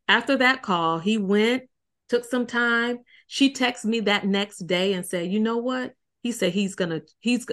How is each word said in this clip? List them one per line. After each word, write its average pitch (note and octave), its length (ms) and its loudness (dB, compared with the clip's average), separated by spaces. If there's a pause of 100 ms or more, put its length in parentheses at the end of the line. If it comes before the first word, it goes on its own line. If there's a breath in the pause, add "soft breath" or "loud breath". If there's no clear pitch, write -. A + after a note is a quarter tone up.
After A#3 300 2
that C4 260 2
call, E3 380 0
he G#3+ 180 0
went, G#3+ 460 2 (440)
took A#3+ 160 0
some B3 220 -2
time. A#3+ 520 0 (280 soft breath)
She C4+ 260 2
texted B3 340 -2
me A3+ 140 2
that G3+ 240 2
next G3+ 340 0
day F3+ 340 0
and F3+ 120 -4
said, F3+ 280 -4
"You G#3+ 80 0
know A3+ 160 0
what?" B3+ 380 -4 (260)
He A#3+ 120 -4
said, F#3+ 200 0
"He's G3 220 -2
gonna, E3 280 -4 (180)
he's, A#3+ 320 0